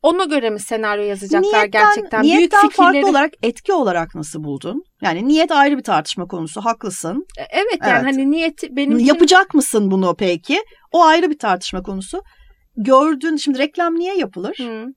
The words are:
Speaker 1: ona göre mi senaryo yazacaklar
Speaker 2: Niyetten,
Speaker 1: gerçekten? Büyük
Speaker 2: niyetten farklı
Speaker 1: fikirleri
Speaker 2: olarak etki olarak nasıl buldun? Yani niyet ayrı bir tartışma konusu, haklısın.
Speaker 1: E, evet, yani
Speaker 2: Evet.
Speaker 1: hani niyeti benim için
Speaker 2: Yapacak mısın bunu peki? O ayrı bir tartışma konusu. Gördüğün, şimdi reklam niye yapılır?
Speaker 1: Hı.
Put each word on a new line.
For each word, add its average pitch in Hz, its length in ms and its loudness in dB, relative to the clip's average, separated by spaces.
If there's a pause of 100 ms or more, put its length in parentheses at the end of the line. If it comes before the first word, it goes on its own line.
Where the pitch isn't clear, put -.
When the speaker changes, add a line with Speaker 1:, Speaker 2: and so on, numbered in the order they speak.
Speaker 1:
ona 339 220 2
göre 277 260 -2
mi 208 100 -8
senaryo 208 440 -4
yazacaklar 196 380 -2
Speaker 2:
Niyetten, 415 280 0
Speaker 1:
gerçekten? 415 520 2
Büyük 320 140 4
Speaker 2:
niyetten 349 240 6
farklı 392 240 4
Speaker 1:
fikirleri 285 200 4
Speaker 2:
olarak 302 280 2 (100)
etki 233 300 -4
olarak 185 420 -2
nasıl 156 300 -10
buldun? 147 380 -8 (200)
Yani 196 260 -2
niyet 311 240 2
ayrı 285 260 2
bir - 40 -10
tartışma 175 440 -2
konusu, 170 340 -8
haklısın. 220 680 -6 (120)
Speaker 1:
E, - 120 -10
evet, 392 320 -2
yani 214 100 2
Speaker 2:
Evet. 240 120 -2
Speaker 1:
hani 269 260 -2
niyeti 320 460 -4
benim 277 220 0
için 240 80 2
Speaker 2:
Yapacak 349 480 4
mısın 208 360 0
bunu 190 280 0
peki? 185 400 -2 (340)
O 339 120 4
ayrı 330 260 4
bir 302 80 -6
tartışma 185 440 -4
konusu. 190 400 -10 (540)
Gördüğün, 285 600 2
şimdi 285 220 -2
reklam 330 360 -2
niye 359 240 -4
yapılır? 208 400 -6
Speaker 1:
Hı. 226 280 -10 (100)